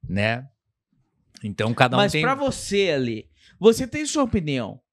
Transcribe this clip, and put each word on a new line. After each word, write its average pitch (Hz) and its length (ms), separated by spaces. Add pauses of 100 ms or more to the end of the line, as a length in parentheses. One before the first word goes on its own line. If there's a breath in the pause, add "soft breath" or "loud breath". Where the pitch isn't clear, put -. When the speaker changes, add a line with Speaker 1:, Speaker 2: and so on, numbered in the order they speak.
Speaker 1:
Né? 110 380 (960)
Então, 107 300
cada 123 240
um - 20
Speaker 2:
Mas 202 140
Speaker 1:
tem 151 80
Speaker 2:
pra 208 120
você, 202 640
Ale, 117 340 (300 soft breath)
você 226 260
tem 302 200
sua 294 180
opinião. 147 560 (140)